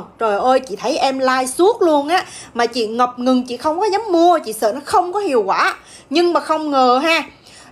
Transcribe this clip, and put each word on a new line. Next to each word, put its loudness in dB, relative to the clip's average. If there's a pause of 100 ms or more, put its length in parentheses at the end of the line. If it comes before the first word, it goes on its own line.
(200)
"Trời 0
ơi, 2
chị -10
thấy -4
em 0
like 0
suốt 2
luôn 2
á, 0 (280)
mà 0
chị -2
ngập -2
ngừng, 2
chị -8
không -2
có 0
dám 0 (100)
mua, 4
chị -8
sợ -2
nó -10
không 0
có -4
hiệu 0
quả." 0 (340)
Nhưng 2
mà 0
không -2
ngờ 4
ha, 0 (480)